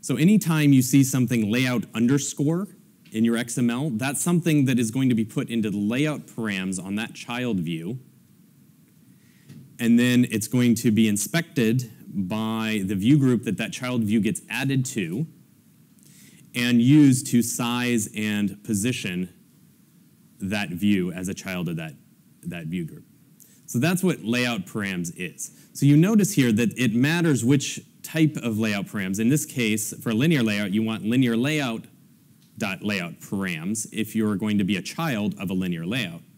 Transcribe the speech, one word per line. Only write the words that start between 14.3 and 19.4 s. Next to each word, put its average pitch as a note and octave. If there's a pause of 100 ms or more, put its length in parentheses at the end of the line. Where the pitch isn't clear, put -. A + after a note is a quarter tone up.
added C3
to G#2 (1300)
and A#2+
used C3+
to A#2
size A#2+
and G#2
position G2 (1120)